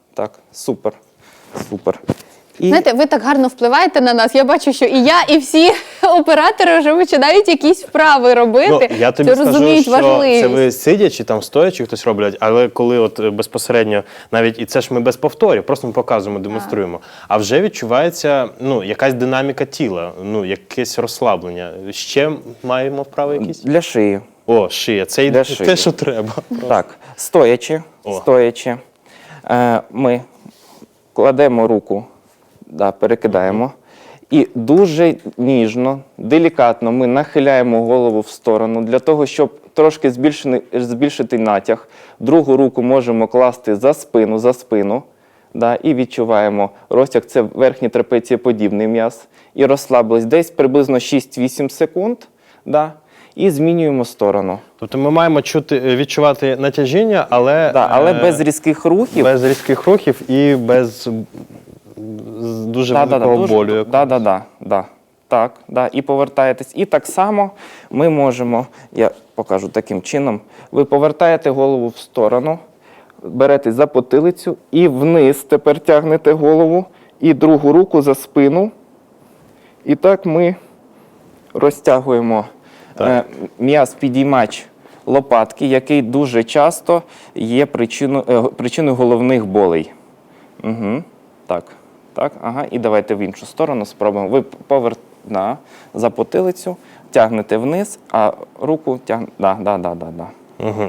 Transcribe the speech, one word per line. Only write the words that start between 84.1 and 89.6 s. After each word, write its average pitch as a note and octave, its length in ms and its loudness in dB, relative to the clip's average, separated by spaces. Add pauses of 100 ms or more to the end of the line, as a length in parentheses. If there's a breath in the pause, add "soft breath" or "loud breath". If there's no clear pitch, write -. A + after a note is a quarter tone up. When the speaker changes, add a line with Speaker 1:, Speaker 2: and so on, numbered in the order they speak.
Speaker 1:
лопатки, B2 640 0
який C3 340 0
дуже A#2+ 420 -2
часто E3 600 0 (320 loud breath)
є A#2+ 300 -2
причину-, C3+ 640 -4
е, A#2+ 120 2
причиною B2+ 540 -2
головних B2 500 0
болей. F#2 460 0 (720 soft breath)